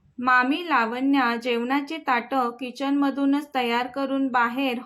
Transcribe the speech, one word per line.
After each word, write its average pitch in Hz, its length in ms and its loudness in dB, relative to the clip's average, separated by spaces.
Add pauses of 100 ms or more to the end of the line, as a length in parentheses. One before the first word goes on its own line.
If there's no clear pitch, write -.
(180)
मामी 254 500 2
लावण्या 247 680 2
जेवणाची 254 600 -2
ताटं 247 540 -2
किचनमधूनच 277 1040 0
तयार 240 320 0
करून 269 420 -2
बाहेर 240 580 0